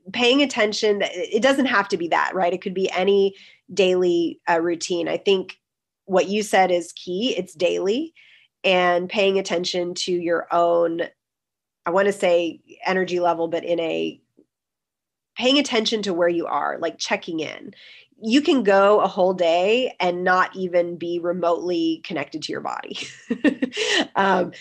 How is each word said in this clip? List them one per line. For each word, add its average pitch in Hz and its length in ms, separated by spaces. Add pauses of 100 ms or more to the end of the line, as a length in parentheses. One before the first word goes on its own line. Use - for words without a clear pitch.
(120)
paying 247 300
attention, 214 640
it 185 380
doesn't 269 240
have 208 240
to 190 80
be 170 120
that, 156 260
right? 180 180
It 180 80
could 190 120
be 185 180
any 196 440 (380)
daily, 180 760
uh, 165 120
routine. 170 460
I 160 100
think 190 400 (480)
what 185 220
you 208 160
said 190 280
is 175 220
key. 196 440
It's 190 160
daily, 180 600 (500)
and 180 460
paying 196 300
attention 180 540
to 175 180
your 175 400
own, 170 500 (840)
I 175 60
wanna 196 220
say 175 480 (240)
energy 180 340
level, 165 280
but 165 160
in 170 160
a 165 420 (1120)
paying 262 220
attention 233 460
to 196 100
where 170 160
you 170 180
are, 143 320
like, 160 180
checking 180 420
in. 143 340 (520)
You 240 160
can 294 220
go 196 380
a 180 60
whole 185 260
day 180 640
and 180 240
not 185 320
even 175 420
be 170 220
remotely 170 840
connected 151 380
to - 80
your 143 100
body. - 360 (320)
<laughs> - 400 (460)
Um, 185 460